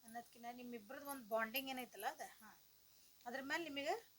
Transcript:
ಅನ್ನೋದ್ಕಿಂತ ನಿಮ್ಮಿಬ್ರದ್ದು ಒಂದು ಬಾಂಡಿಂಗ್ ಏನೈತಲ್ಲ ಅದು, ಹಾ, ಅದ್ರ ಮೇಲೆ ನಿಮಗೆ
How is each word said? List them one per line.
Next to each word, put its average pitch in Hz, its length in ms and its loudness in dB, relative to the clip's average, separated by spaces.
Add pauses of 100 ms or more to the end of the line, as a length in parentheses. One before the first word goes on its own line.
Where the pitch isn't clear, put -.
ಅನ್ನೋದ್ಕಿಂತ 233 480 -8
ನಿಮ್ಮಿಬ್ರದ್ದು 247 580 -6
ಒಂದು 262 180 -4
ಬಾಂಡಿಂಗ್ 226 420 4
ಏನೈತಲ್ಲ 247 380 -2
ಅದು, - 320 -4
ಹಾ, 208 240 -18 (600)
ಅದ್ರ 240 160 0
ಮೇಲೆ 302 220 2
ನಿಮಗೆ 302 560 2